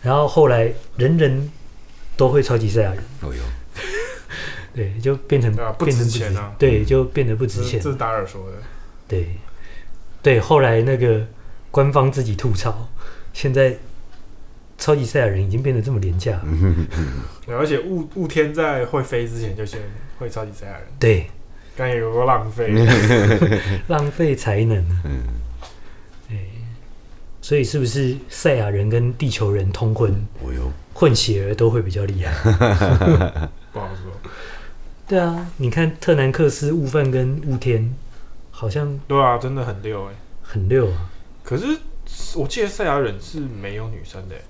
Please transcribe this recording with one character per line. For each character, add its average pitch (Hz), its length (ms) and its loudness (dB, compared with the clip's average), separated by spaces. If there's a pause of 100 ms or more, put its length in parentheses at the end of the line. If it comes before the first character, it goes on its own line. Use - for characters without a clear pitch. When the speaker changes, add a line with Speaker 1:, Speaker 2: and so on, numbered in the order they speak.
Speaker 1:
然 127 120 2
后 147 140 4
后 147 200 6
来 117 240 4 (240)
人 139 220 4
人 143 320 2 (640)
都 127 140 6
会 139 140 4
超 123 140 2
级 110 120 2
赛 107 140 4
亚 95 100 0
人。 104 100 -6 (180)
Speaker 2:
哦 67 120 -8
哟。 62 80 -6 (640)
Speaker 1:
<laughs> - 680 -12
对， 101 260 -4
就 135 160 0
变 135 260 2
成， 113 140 2
Speaker 3:
对 120 100 0
啊， 107 60 -2
不 165 160 -2
值 120 180 2
钱 113 220 0
啊。 101 40 -2
Speaker 1:
变 95 40 0
成 104 80 -4
不 104 80 -8
值， - 80 -12
对， 113 260 6
就 131 200 4
变 131 220 0
得 110 80 0
不 123 100 0
值 123 180 -2
钱。 120 160 -2
Speaker 3:
这， - 60 -4
这 143 60 -2
是 127 60 -4
达 113 100 -2
尔 110 180 -2
说 95 260 -12
的。 95 60 -12 (500)
Speaker 1:
对， 90 300 -2 (840)
对， 127 180 6
后 147 200 4
来 113 220 6
那 131 140 4
个 113 300 2 (460)
官 139 200 4
方 135 200 4
自 135 120 -2
己 107 120 0
吐 113 180 0
槽， 117 360 0 (440)
现 135 200 0
在 131 240 4 (1000)
超 151 180 2
级 131 100 -2
赛 135 160 0
亚 117 40 4
人 98 180 0
已 98 60 0
经 117 140 0
变 131 120 2
得 113 60 2
这 131 100 -2
么 110 80 2
廉 90 180 0
价 104 160 -2
了。 80 120 -4 (480)
Speaker 2:
<laughs> 67 520 -6
Speaker 3:
对， 117 80 -8
而 135 120 2
且 143 140 2
雾， 165 360 -4
雾 180 120 -2
天 151 260 0
在 147 320 0
会 131 180 -2
飞 120 240 -2
之 113 120 -6
前 104 160 -4
就 107 100 -6
先 107 140 -8 (380)
会 120 120 -8
超 110 160 -6
级 104 60 -12
赛 98 140 -14
亚 98 80 -12
人。 - 140 -14 (120)
Speaker 1:
对。 107 300 4 (460)
Speaker 3:
干 127 200 -2
有 113 160 -2
多 120 140 2
浪 117 240 2
费。 110 240 0 (540)
Speaker 1:
<laughs> 101 600 2
浪 147 220 0
费 147 260 0
才 107 300 0
能 110 120 2 (120)
啊。 90 160 0
Speaker 2:
嗯。 67 180 -4 (1040)
Speaker 1:
对。 98 220 -8 (920)
所 147 160 0
以 131 60 4
是 147 140 -2
不 131 80 2
是 127 300 0 (140)
赛 - 260 2
亚 104 140 0
人 101 200 0
跟 120 260 2
地 139 140 0
球 104 220 0
人 98 200 2
通 110 220 0
婚， 104 320 2 (160)
Speaker 2:
哦 65 120 -6
哟。 64 180 -2 (220)
Speaker 1:
混 131 200 6
血 101 320 2
儿 104 80 -2
都 117 160 4
会 113 120 2
比 92 100 -2
较 98 140 -2
厉 92 180 -2
害？ 78 80 -2
Speaker 2:
<laughs> 95 1200 4 (220)
Speaker 3:
不 110 60 -8
好 95 100 -8
说。 92 220 -10 (960)
Speaker 1:
对 190 140 2
啊， 170 380 -2
你 127 120 0
看 160 300 2
特 165 160 4
南 135 160 4
克 147 180 4
斯、 147 220 -2
悟 156 160 0
饭 135 240 2
跟 131 340 0
雾 131 120 0
天， 117 360 0 (560)
好 110 200 -6
像 143 360 -4
Speaker 3:
对 139 160 4
啊， 123 160 4
真 131 160 -4
的 131 120 -2
很 98 180 -6
溜 104 220 -6
欸。 98 80 -12 (280)
Speaker 1:
很 98 280 -2
溜 120 220 4
啊。 85 180 -4 (340)
Speaker 3:
可 123 140 -4
是 208 80 -4 (680)
我 139 120 -2
记 - 140 -4
得 202 60 0
赛 202 180 -4
亚 143 120 2
人 104 240 -2
是 156 200 -10
没 101 340 -8
有 110 140 -6
女 104 160 -8
生 95 240 -14
的 76 60 -12
欸。 - 140 -16